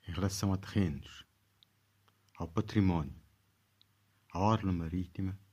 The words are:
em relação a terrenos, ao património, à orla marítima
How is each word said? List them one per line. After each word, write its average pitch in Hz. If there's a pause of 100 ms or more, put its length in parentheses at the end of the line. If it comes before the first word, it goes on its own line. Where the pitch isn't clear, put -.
em -
relação 95
a 92
terrenos, 85 (1080)
ao 82
património, 90 (1080)
à 87
orla 104
marítima 90 (140)